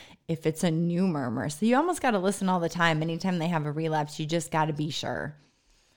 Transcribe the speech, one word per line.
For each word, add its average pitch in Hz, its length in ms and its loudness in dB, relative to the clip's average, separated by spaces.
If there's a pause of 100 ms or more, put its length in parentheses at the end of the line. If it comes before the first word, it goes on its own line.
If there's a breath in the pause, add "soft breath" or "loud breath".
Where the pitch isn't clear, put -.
(280 loud breath)
if 160 180 -2
it's 156 180 0
a 175 60 4
new 170 360 2
murmur. 143 440 -2
So 208 160 -2
you 240 100 4
almost 330 240 2
gotta 226 180 2
listen 190 300 0
all 185 120 2
the 165 80 0
time. 165 340 2
Anytime 165 360 -2
they 160 100 0
have 160 180 0
a 147 60 -2
relapse, 156 460 -2
you 156 60 -4
just 160 260 -2
gotta 156 220 2
be 151 160 -2
sure. 131 460 -6 (640 soft breath)